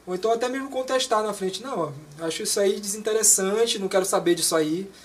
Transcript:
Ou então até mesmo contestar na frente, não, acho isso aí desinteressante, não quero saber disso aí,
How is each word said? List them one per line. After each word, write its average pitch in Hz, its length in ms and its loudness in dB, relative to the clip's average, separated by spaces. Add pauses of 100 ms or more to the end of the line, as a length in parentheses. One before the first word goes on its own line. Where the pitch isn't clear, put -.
Ou 180 120 -6
então 220 160 0
até 233 160 0
mesmo 269 220 -6
contestar 254 520 0
na 214 100 -2
frente, 190 300 -6
não, 185 320 -4 (240)
acho 165 240 -4
isso - 160 -2
aí 202 220 2
desinteressante, 214 1000 2
não 190 80 -4
quero 190 180 2
saber 175 300 2
disso 165 220 0
aí, 160 340 0 (140)